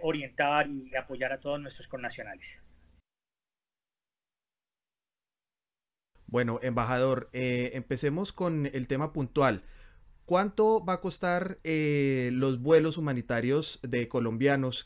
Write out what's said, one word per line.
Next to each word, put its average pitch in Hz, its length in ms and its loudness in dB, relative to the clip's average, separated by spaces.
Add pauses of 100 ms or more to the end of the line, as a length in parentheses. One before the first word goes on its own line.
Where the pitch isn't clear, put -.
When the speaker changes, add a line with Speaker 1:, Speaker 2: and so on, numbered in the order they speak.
Speaker 1:
orientar 143 680 0
y 135 260 -8
apoyar 131 380 -4
a 135 80 -8
todos 143 200 -6
nuestros - 280 -16
connacionales. 113 720 -12 (3750)
Speaker 2:
Bueno, 120 340 0
embajador, 127 720 0
eh, 123 420 -2
empecemos 143 580 -2
con 160 340 -2
el 135 200 -4
tema 147 260 -2
puntual. 131 520 0 (600)
¿Cuánto 214 600 4
va 185 80 -2
a 180 80 -2
costar, 185 640 -2
eh, 143 680 2
los 127 300 0
vuelos 156 340 6
humanitarios 131 840 0
de 120 240 -2
colombianos, 127 800 0